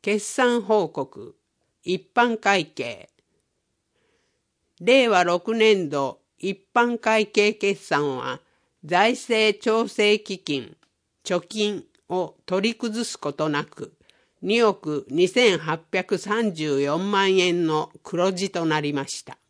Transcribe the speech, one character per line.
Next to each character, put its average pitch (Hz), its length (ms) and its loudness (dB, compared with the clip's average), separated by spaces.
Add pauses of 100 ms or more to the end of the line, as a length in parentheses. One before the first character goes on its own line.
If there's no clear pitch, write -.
決 208 220 -2
算 240 360 0
報 190 280 0
告、 - 460 -10 (480)
一 180 180 -4 (140)
般 240 240 2
会 196 260 2
計。 - 460 -12 (1700)
令 240 300 4
和 180 140 4
六 175 300 0
年 214 360 4
度 139 320 -4 (180)
一 190 200 -6 (140)
般 240 240 2
会 220 300 0
計 208 260 2
決 196 320 -4
算 143 320 -2
は、 127 240 -8 (420)
財 180 280 2
政 220 480 0
調 226 280 0
整 208 320 2
基 190 200 -10
金、 135 360 -6 (480)
貯 175 220 -2
金 208 400 -4 (240)
を 180 260 -4 (120)
取 196 220 0
り 233 60 -4
崩 226 300 -6
す - 140 -12
こ 147 120 -6
と 156 160 -4
な 147 160 -2
く、 - 300 -16 (480)
二 226 220 2
億 151 480 -2
二 175 160 2
千 185 320 2
八 156 200 -4 (120)
百 185 260 -2
三 208 380 -2
十 147 260 -2
四 170 300 -2
万 196 260 2
円 175 300 2
の 156 240 -2 (100)
黒 180 300 -2
字 185 180 -4
と 170 160 -4
な 156 160 0
り 147 120 -4
ま 139 140 -6
し - 160 -12
た。 - 140 -20 (120)